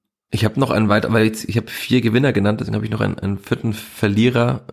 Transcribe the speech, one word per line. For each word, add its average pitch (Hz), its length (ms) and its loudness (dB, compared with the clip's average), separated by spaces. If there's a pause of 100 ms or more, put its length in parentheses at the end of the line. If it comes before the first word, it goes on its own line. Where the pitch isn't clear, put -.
(300)
Ich 107 140 0
hab 107 120 -2
noch 131 140 2
einen 107 180 2
weiter, 104 240 2
weil 110 140 4
jetzt, - 220 -4
ich 104 80 -4
hab 107 140 -2
vier - 300 0
Gewinner 117 320 2
genannt, 104 280 0
deswegen 107 160 -4
hab 107 80 -4
ich 110 60 -8
noch 110 100 -4
einen, 104 180 -2
einen 98 200 -4
vierten - 340 -4
Verlierer. 120 1000 0